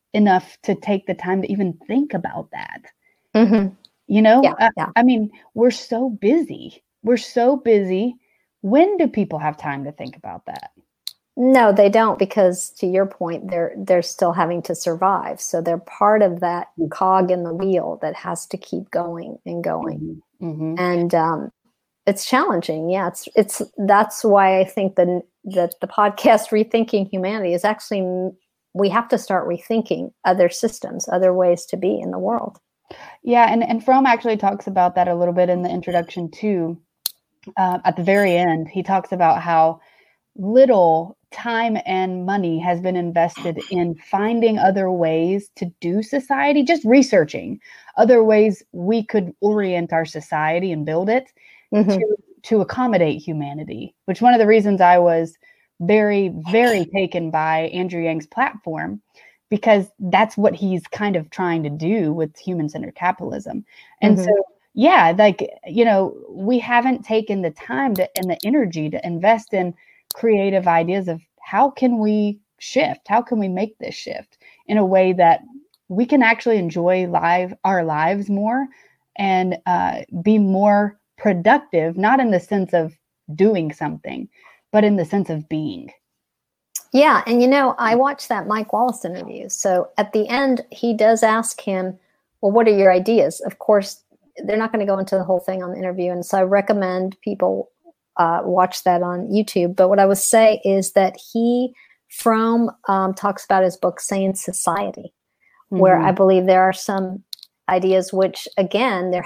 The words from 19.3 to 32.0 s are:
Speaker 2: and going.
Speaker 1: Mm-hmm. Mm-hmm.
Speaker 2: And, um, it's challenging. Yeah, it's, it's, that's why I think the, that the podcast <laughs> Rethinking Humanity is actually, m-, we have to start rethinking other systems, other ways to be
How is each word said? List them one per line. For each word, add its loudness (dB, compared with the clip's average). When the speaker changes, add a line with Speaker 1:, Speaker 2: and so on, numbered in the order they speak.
Speaker 2:
and -8
going. -6
Speaker 1:
Mm-hmm. -10
Mm-hmm. -8
Speaker 2:
And, -2
um, -2
it's -2
challenging. -2
Yeah, -2
it's, -12
it's, 2
that's 2
why 4
I 2
think -4
the, 2
that -2
the -6
podcast 2
<laughs> -20
Rethinking 0
Humanity -4
is -2
actually, -4
m-, -6
we 0
have -2
to 0
start -4
rethinking -6
other 4
systems, -8
other 2
ways 0
to -8
be -2